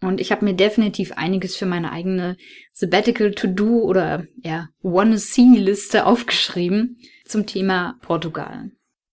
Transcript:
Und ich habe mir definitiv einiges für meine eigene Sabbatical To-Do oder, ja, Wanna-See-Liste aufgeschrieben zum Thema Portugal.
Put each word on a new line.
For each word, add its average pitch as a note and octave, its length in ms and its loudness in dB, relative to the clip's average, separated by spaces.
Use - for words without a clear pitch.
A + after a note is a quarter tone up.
Und F#3 220 -2
ich - 100 -4
habe G#3 140 -2
mir G3 80 0
definitiv G#3 580 0
einiges F#3 420 -4
für G3 120 -6
meine F3 260 -4
eigene F3+ 460 -4
Sabbatical G#3+ 600 0
To-Do G#3 500 0
oder, E3+ 420 0
ja, D#3+ 280 -8
Wanna-See-Liste G#3 1300 4
aufgeschrieben G#3 880 0
zum G#3+ 180 -2
Thema F#3+ 560 -4
Portugal. D#3+ 720 -8